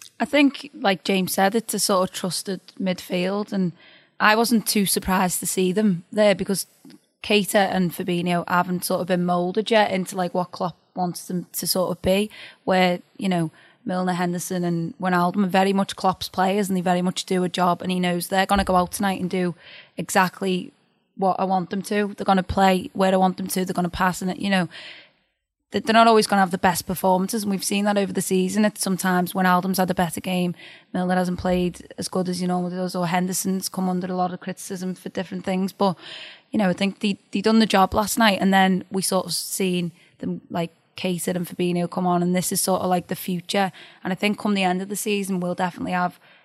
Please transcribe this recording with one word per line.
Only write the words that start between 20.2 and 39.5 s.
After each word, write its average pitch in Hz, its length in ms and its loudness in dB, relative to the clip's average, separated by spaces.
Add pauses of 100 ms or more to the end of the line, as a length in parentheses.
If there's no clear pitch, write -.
what 190 220 2
I - 40 0
want 185 280 0
them 196 120 -4
to. 208 320 -2
They're 196 100 -8
gonna 190 160 4
play 190 520 2
where 190 200 2
I 190 40 6
want 185 200 2
them 185 100 -6
to. 185 180 -2
They're 185 80 -4
gonna 180 160 -2
pass, 185 320 -2
and, 185 180 -4
you 202 100 -2
know, 185 200 2 (1000)
th-, 208 120 -2
they're 226 100 2
not 226 140 8
always 220 180 6
gonna 196 160 2
have 180 100 2
the 190 60 -2
best 180 300 0
performances, 190 560 0
and 208 80 -2
we've 190 120 -4
seen 202 220 -2
that 208 120 0
over 196 140 0
the 185 100 -2
season. 190 440 2
It's 208 160 -2
sometimes 180 540 0
when 185 100 2
Wijnaldum's 180 320 2
had 185 140 2
a 180 40 -4
better 175 260 -2
game, 180 340 -2 (380)
Milner 180 220 0
hasn't 180 240 0
played 180 480 -2 (100)
as 180 100 -6
good 180 220 -2
as 180 100 -4
he 180 80 -2
normally 180 280 -2
does, 185 200 -4
or 180 120 -2
Henderson's 185 640 -2
come 185 200 -2
under 180 180 -2
a 180 80 -6
lot 180 180 -2
of 180 60 -10
criticism 185 560 -8
for - 140 -14
different 185 360 -8
things. 190 260 -2
But, 190 240 0 (540)
you - 80 -4
know, 196 120 2
I 175 40 2
think 196 280 -4
they, 202 180 -2 (120)
they 196 100 -2
done 220 180 4
the 220 80 6
job 190 260 4
last 214 240 -2
night, 214 240 4
and 190 100 4
then 190 380 4
we 190 140 -2
sort 185 240 -2
of 165 60 -8
seen 180 580 -4 (280)